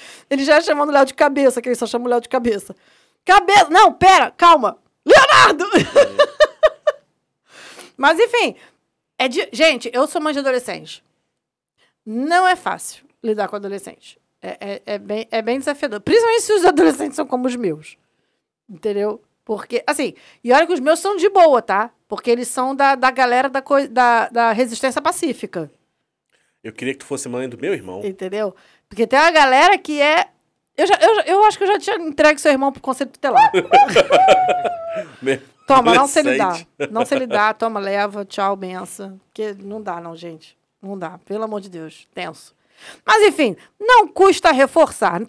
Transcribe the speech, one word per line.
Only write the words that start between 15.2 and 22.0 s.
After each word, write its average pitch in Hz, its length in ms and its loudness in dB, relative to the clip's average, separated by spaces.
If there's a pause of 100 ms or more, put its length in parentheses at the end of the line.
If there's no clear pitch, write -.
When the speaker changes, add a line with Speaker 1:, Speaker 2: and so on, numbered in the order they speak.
Speaker 1:
é 226 120 -4
bem 240 180 -4
desafiador. 277 400 -8
Principalmente 453 440 2
se 415 100 -2
os 359 120 2
adolescentes 302 500 2
são 302 100 -4
como 254 220 -6
os 247 80 -4
meus. 165 420 -8 (720)
Entendeu? 208 520 -6 (220)
Porque, 233 420 -8
assim, 285 280 -4 (300)
e 240 100 2
olha 311 120 4
que 339 80 -2
os 302 60 -2
meus 311 200 0
são 392 180 -4
de 349 100 0
boa, 330 340 4
tá? 208 280 -2 (180)